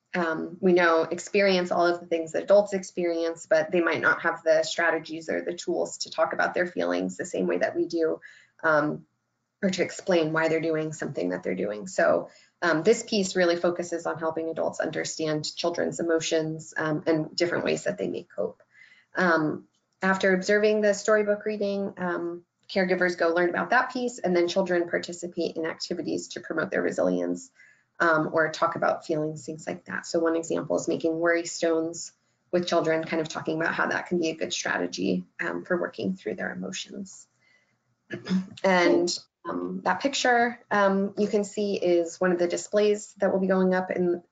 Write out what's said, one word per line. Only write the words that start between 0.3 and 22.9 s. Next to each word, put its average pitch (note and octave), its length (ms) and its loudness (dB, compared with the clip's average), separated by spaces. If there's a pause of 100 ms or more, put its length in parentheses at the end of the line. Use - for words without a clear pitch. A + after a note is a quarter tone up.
we F#3 140 6
know, E3 300 6
experience F3+ 680 2
all F3 140 4
of F3 140 2
the F3+ 60 -16
things E3 260 -2
that E3+ 100 -2
adults G3+ 320 6
experience, E3+ 720 -2
but D#3 220 2
they F3+ 100 4
might E3 220 0
not - 180 2
have E3+ 220 -2
the D#3+ 200 4
strategies D#3+ 680 -2
or F3 100 0
the F3 140 -6
tools E3+ 440 -4
to - 120 -10
talk - 240 -2
about E2+ 180 0
their - 140 0
feelings F#3 500 -2
the - 80 -8
same F#3 220 -2
way E3+ 100 0
that - 180 0
we E4+ 120 0
do, E3 340 -2 (420)
um, D#3 440 2 (560)
or F#3+ 80 2
to F#3 120 -2
explain D#3+ 500 0
why D#3+ 160 2
they're D#3+ 120 2
doing D#3 320 -2
something D#3 380 -4
that F3+ 120 -4
they're F#3+ 120 -2
doing. F#3 320 -6
So, - 420 2 (340)
um, D#3+ 200 2
this A3+ 200 4
piece G3 340 -2
really E3+ 200 4
focuses F3 500 -2
on D#3+ 120 -4
helping D#3+ 300 -4
adults D#3+ 320 -4
understand D#3 760 -4
children's E3+ 440 -2
emotions, D#3+ 760 -2
um, D#3 300 -2
and D#3+ 300 0
different E3+ 280 0
ways D#3 200 -2
that - 140 -2
they - 100 -4
may F2 260 -6
cope. - 280 -6 (520)
Um, D#3+ 500 2 (380)
after F#3+ 320 4
observing G#3 460 2
the G#3 140 4
storybook G#3 500 2
reading, G3+ 540 -2
um, F3 460 -4 (240)
caregivers F3+ 500 2